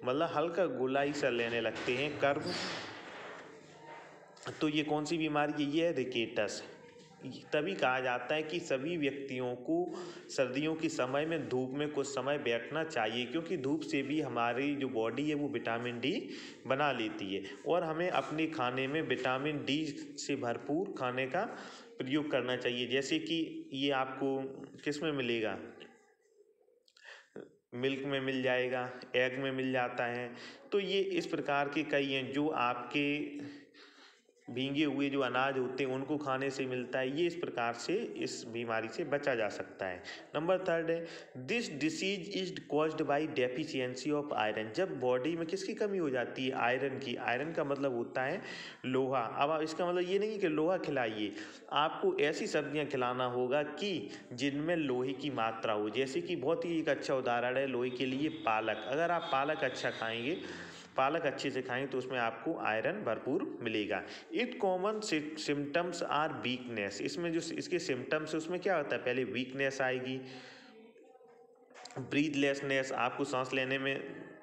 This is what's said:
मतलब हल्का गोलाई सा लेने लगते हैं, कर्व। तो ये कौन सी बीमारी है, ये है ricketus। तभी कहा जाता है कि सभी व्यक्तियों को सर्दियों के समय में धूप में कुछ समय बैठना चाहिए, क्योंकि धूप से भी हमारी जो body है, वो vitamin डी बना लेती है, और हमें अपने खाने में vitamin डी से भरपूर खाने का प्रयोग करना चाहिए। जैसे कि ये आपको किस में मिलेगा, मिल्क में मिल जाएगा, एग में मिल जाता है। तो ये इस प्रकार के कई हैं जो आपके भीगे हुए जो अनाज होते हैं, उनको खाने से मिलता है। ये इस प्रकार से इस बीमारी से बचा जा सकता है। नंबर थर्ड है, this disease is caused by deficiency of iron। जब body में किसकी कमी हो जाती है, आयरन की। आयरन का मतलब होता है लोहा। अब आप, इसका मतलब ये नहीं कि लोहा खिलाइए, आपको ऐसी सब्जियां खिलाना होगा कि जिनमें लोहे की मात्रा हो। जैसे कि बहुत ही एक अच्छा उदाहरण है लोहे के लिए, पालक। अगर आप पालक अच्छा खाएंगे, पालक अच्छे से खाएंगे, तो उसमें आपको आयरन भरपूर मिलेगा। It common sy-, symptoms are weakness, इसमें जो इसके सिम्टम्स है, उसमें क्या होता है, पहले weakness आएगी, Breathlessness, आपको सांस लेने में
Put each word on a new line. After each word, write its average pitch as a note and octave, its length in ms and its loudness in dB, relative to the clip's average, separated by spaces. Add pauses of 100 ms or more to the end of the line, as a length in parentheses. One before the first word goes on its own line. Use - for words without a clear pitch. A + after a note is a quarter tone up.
मतलब D3 280 2
हल्का E3+ 320 2
गोलाई C3+ 480 2
सा C#3+ 160 2
लेने A#2 320 2
लगते A2+ 320 0
हैं, C#3+ 260 -2
कर्व। C#3+ 240 4 (2250)
तो D#3 80 4
ये D3+ 140 2
कौन D3+ 220 0
सी E3 120 0
बीमारी D3 460 2
है, C#3+ 80 0
ये E3 140 4
है E3+ 80 2
ricketus। A2+ 720 0 (880)
तभी D#3+ 220 2
कहा C3 240 4
जाता B2 360 0
है D#3 80 0
कि D#3+ 160 -2
सभी D#3+ 380 0
व्यक्तियों C3 580 -2
को E3+ 400 0 (340)
सर्दियों C#3+ 460 2
के D#3+ 140 0
समय C3+ 360 0
में D#3+ 240 -2
धूप B2+ 220 2
में D3 200 0
कुछ C#3 160 0
समय C3+ 300 0
बैठना B2 460 0
चाहिए, A#2+ 420 0
क्योंकि E3 320 -2
धूप C#3+ 240 0
से C#3 200 0
भी C#3+ 200 0
हमारी B2 540 2
जो C3 140 0
body A#2 400 0
है, D3+ 60 2
वो C#3+ 120 0
vitamin A#2+ 520 -2
डी D#3+ 300 0 (380)
बना C#3 240 4
लेती G#2+ 440 -2
है, F#2+ 80 -2 (240)
और E3+ 160 4
हमें E3 260 0
अपने D3+ 380 2
खाने C3 400 0
में D3+ 140 0
vitamin C#3 640 0
डी D3+ 200 0 (340)
से C#3+ 160 -2
भरपूर - 640 -2
खाने B2+ 280 0
का E3+ 180 0 (520)
प्रयोग C#3+ 340 0
करना B2+ 240 2
चाहिए। B2 320 0
जैसे C3+ 320 2
कि D#3 540 -4
ये C#3 180 2
आपको C3+ 500 0 (420)
किस D3 200 -2
में D#3+ 80 2
मिलेगा, A#2 480 0 (2250)
मिल्क C3+ 320 0
में C#3 160 0
मिल C3 220 0
जाएगा, B2+ 560 0 (160)
एग B2+ 240 4
में C3+ 120 0
मिल C3 200 0
जाता B2 340 0
है। A#2+ 300 -4 (360)
तो G3+ 80 4
ये G3 220 2
इस F3+ 240 0
प्रकार C#3+ 440 2
के D3+ 140 0
कई C#3+ 220 2
हैं C3+ 280 0
जो D3 140 2
आपके C#3+ 920 0 (1120)
भीगे C3+ 360 2
हुए C#3 240 2
जो C#3 120 2
अनाज C3 360 2
होते B2+ 260 0
हैं, C3 80 0
उनको C#3 260 0
खाने C#3 320 0
से C3+ 160 -2
मिलता B2+ 340 -2
है। C3 200 0
ये F3 80 4
इस E3+ 80 -2
प्रकार A#2+ 380 -2
से - 220 -2
इस - 520 -4
बीमारी A2+ 400 -2
से E3+ 160 -4
बचा C#3+ 320 0
जा A2 140 2
सकता - 360 -6
है। F2+ 180 -4 (320)
नंबर E3+ 240 2
थर्ड E3 320 0
है, E3 160 -2 (400)
this A3+ 220 0
disease E3 680 -2
is F#3 220 -4 (140)
caused D#3 360 2
by C#3+ 300 2
deficiency C3 840 0
of D3 140 -2
iron। A2 340 2
जब E3 280 0
body B2+ 360 2
में E3 120 -2
किसकी F#3+ 260 -2
कमी G#3 240 0
हो D#3+ 120 2
जाती B2+ 360 0
है, B2+ 60 2
आयरन B2+ 480 2
की। A#2+ 160 -2
आयरन A#2+ 360 0
का E3 120 0
मतलब C#3 300 0
होता A#2+ 300 -2
है E3 180 -2 (440)
लोहा। C3 360 2
अब A#2+ 300 2
आप, D#3 100 2
इसका D#3+ 280 0
मतलब F3+ 200 2
ये G3 100 4
नहीं G#3+ 200 0
कि F3+ 80 4
लोहा D#3 300 4
खिलाइए, A2+ 560 0 (380)
आपको D#3+ 480 2
ऐसी - 280 2
सब्जियां D3 380 0
खिलाना B2+ 400 0
होगा B2 380 2
कि D3 460 -2 (240)
जिनमें C#3+ 420 0
लोहे C3+ 380 0
की C#3+ 160 -4
मात्रा A2+ 440 0
हो। G#2+ 160 2
जैसे C3 320 0
कि F3 140 -2
बहुत D#3+ 300 0
ही E3+ 140 2
एक D3+ 100 2
अच्छा C#3 260 2
उदाहरण A#2+ 420 2
है C#3 100 2
लोहे B2+ 220 2
के B2 160 -2
लिए, C3+ 240 0
पालक। A2 580 0
अगर E3 240 2
आप E3+ 200 0
पालक D3 320 2
अच्छा B2+ 280 0
खाएंगे, A#2 500 -2 (560)
पालक C#3+ 240 4
अच्छे C#3+ 300 0
से C3 100 -2
खाएंगे, B2+ 260 -2
तो C3 100 -2
उसमें B2+ 220 -2
आपको A#2 380 0
आयरन A2+ 460 2
भरपूर A#2+ 580 0
मिलेगा। G#2 420 0 (320)
It A#3 120 2 (180)
common G3 360 2
sy-, D3+ 480 -2
symptoms D3 460 0
are D3+ 340 0
weakness, A#2+ 720 -2
इसमें E3+ 320 -2
जो - 220 -2
इसके E3+ 240 -2
सिम्टम्स D3+ 520 -2
है, D#3+ 60 0
उसमें E3+ 220 -2
क्या F#3 180 4
होता C#3 180 0
है, A#2 60 0
पहले B2+ 220 2
weakness B2+ 580 0
आएगी, C3 400 0 (1800)
Breathlessness, C#3 920 2
आपको B2 320 2
सांस C3 300 0
लेने C3+ 240 2
में - 520 -2 (140)